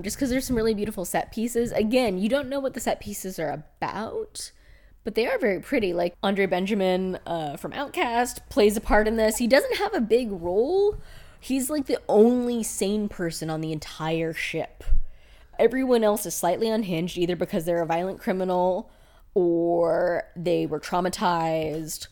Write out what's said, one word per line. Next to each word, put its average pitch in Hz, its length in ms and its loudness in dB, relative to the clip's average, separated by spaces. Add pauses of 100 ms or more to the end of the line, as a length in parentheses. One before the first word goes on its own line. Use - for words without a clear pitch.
just 202 160 -6
'cause 277 100 0
there's 254 160 -2
some 254 120 -2
really 220 180 2
beautiful 202 320 -4
set - 260 -4
pieces. 233 400 -2
Again, 220 460 0
you 202 100 0
don't 262 220 0
know 277 100 -4
what 262 140 -4
the 240 60 -8
set - 200 -2
pieces 196 380 -10
are 151 260 -6 (160)
about. - 720 -8 (560)
But 208 80 -8
they 226 120 0
are 508 120 -2
very 208 220 0
pretty. 208 340 0
Like, 175 280 0
Andre 196 220 2
Benjamin, 185 800 0
uh, 160 320 -6
from - 160 -10
Outkast 247 680 -2 (100)
plays 208 260 4
a 220 60 -2
part 214 260 4
in 226 80 0
this. 220 220 2
He 240 80 0
doesn't 392 320 4
have 415 160 -2
a 330 80 0
big 233 280 4
role. 247 640 2 (440)
He's, 262 300 -2
like, 302 160 -2
the - 220 -2
only 240 560 4
sane 208 440 -2
person 165 400 -6
on 156 140 -4
the 160 100 -4
entire 160 640 -4
ship. - 500 -6 (720)
Everyone 240 460 4
else 208 220 2
is 170 80 -6
slightly 180 340 0
unhinged, 185 480 -2
either 175 200 0
because 170 280 -4
they're 170 160 0
a 165 60 0
violent 175 340 -2
criminal, 185 720 0 (420)
or 170 920 2 (100)
they 165 320 0
were 147 140 -4
traumatized, 165 1300 -2